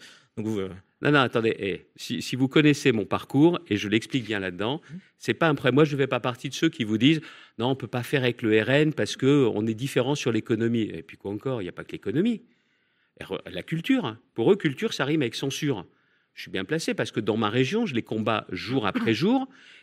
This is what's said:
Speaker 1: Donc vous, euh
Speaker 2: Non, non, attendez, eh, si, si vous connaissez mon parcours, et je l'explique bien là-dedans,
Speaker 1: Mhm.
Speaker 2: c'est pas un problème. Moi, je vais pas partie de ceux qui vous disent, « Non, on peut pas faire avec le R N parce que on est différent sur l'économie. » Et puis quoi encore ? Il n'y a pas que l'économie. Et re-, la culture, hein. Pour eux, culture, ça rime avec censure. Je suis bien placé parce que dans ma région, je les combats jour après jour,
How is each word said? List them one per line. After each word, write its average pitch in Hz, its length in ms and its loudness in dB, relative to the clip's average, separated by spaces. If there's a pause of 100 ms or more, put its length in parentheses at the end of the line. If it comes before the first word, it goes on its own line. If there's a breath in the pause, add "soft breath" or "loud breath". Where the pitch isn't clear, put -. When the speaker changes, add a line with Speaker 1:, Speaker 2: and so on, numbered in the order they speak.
(380 soft breath)
Speaker 1:
Donc 107 100 -6
vous, 107 120 -4
euh 95 100 -6 (320)
Speaker 2:
Non, 143 100 2
non, 147 80 6
attendez, 113 400 2
eh, 95 280 -6 (100)
si, - 240 -8
si - 160 -6
vous 131 100 2
connaissez 147 460 4
mon 107 100 -2
parcours, 143 640 2
et 104 80 0
je 101 140 -2
l'explique 110 340 0
bien 107 160 -4
là-dedans, 95 500 -4
Speaker 1:
Mhm. 160 100 -14 (180 loud breath)
Speaker 2:
c'est - 160 -2
pas 165 160 2
un 147 60 2
problème. 127 200 2
Moi, 147 80 8
je 147 140 2
vais 135 100 0
pas 123 140 0
partie 127 260 -6
de 135 60 -12
ceux 165 160 0
qui 127 160 -4
vous 107 120 0
disent, « 147 220 4 (400 loud breath)
Non, 117 120 0
on 135 40 -2
peut 127 120 -8
pas 123 160 -6
faire 131 200 0
avec 120 180 0
le 110 200 4
R 107 80 0
N 143 240 4
parce - 240 -4
que 139 360 4
on 104 140 -2
est 117 60 0
différent 131 420 -2
sur 139 160 -2
l'économie. » 113 520 0 (100)
Et 82 100 -12
puis - 140 -20
quoi 98 140 -8
encore ? 117 300 -6
Il 92 40 -8
n'y 85 40 -8
a - 40 -12
pas 80 100 -12
que - 80 -20
l'économie. 165 500 -2 (800)
Et - 60 -16
re-, 92 140 -6 (120)
la 90 100 -8
culture, 170 440 -2
hein. 110 140 -8 (160)
Pour 120 180 4
eux, - 20 2
culture, 196 380 -2
ça - 100 -4
rime 151 180 0
avec 117 140 -2
censure. 135 500 -4 (500)
Je - 80 -16
suis - 80 -18
bien 95 120 -2
placé 165 300 -2
parce 131 180 -4
que - 80 -6
dans 107 160 0
ma 110 140 2
région, 131 360 0
je 160 80 -4
les 113 100 0
combats 110 460 -2
jour 107 380 -2
après 160 260 2
jour, 233 360 2 (320 soft breath)